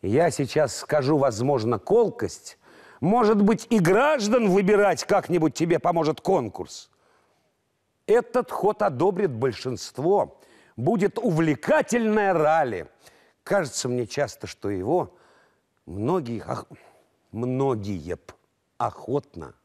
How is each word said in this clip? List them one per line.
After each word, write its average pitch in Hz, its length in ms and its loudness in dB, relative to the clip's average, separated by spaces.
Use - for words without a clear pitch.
Я 135 300 2
сейчас 139 440 -2
скажу, 143 420 0
возможно, 120 600 0
колкость. - 800 -2
Может 214 400 4
быть, 208 300 2
и 226 80 4
граждан 220 720 4
выбирать 196 540 4
как-нибудь 165 500 0
тебе 170 240 0
поможет 165 420 0
конкурс. 117 720 -4
Этот 233 420 2
ход 208 320 0
одобрит 180 480 0
большинство. 127 1080 -2
Будет 180 400 0
увлекательное 208 1160 0
ралли. 147 560 0
Кажется 165 440 -2
мне 123 200 -4
часто, 120 400 -6
что - 200 -10
его 107 460 -4
многие 117 560 -6
ох-, - 240 -8
многие 107 840 -4
б - 40 -20
охотно 110 760 -8